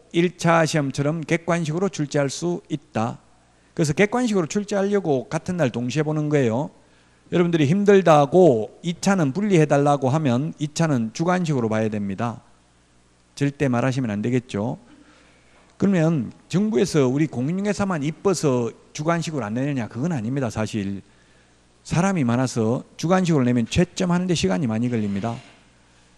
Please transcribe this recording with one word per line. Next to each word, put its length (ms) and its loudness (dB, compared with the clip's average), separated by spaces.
일 240 0
차 280 4
시험처럼 560 -2
객관식으로 680 -2
출제할 400 -2
수 400 -6
있다. 500 -6
그래서 180 -2
객관식으로 560 0
출제하려고 800 -2
같은 300 -6
날 120 2
동시에 340 -4
보는 260 -2
거예요. 400 0
여러분들이 320 2
힘들다고 1160 4
이 200 -4
차는 320 2
분리해달라고 760 2
하면 480 0
이 160 -4
차는 380 0
주관식으로 560 -2
봐야 220 0
됩니다. 520 -6
절대 320 -2
말하시면 420 0
안 120 -4
되겠죠. 560 -2
그러면 540 2
정부에서 600 0
우리 180 0
공인중개사만 760 -4
이뻐서 680 0
주관식으로 500 -4
안 120 -6
내느냐? 340 -2
그건 240 -4
아닙니다. 360 -2
사실 520 -4
사람이 400 0
많아서 640 0
주관식으로 480 2
내면 240 2
채점하는 580 0
데 100 0
시간이 320 0
많이 220 -2
걸립니다. 460 -2